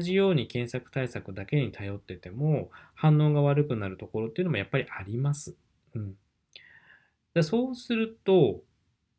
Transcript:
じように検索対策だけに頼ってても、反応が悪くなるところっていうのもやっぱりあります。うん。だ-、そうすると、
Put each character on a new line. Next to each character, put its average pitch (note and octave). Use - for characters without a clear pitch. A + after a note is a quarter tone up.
じ F3
よ G3
う F3+
に A#2
検 A#2+
索 -
対 C3
策 G2+
だ G2
け D3+
に A2+
頼 G2+
っ G2+
て -
て F2
も、 B2+
反 D#3
応 D3+
が D3
悪 C#3+
く C#3+
な G#2
る F#2+
と G#2
こ A2
ろ A2+
っ A2+
て -
い -
う F#3
の E3+
も C3
や G2
っ -
ぱ C#3
り B2
あ -
り G2+
ま C#3+
す。 -
う A#2+
ん。 G2
だ-、 E3+
そ A#3+
う B3+
す -
る A3
と、 D3